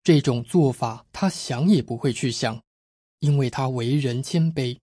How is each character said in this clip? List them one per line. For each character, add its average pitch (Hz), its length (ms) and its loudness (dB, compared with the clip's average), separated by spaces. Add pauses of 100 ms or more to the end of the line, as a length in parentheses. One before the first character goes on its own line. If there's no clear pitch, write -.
这 156 200 4
种 120 220 -2
做 147 280 2
法 117 400 -8
他 190 180 -2
想 135 380 -2
也 170 160 4
不 117 140 -6
会 139 160 0
去 127 180 -2
想， 117 280 -4 (600)
因 143 180 2
为 131 120 2
他 135 180 -4
为 127 300 0
人 131 260 -2
谦 165 280 0
卑 127 320 -4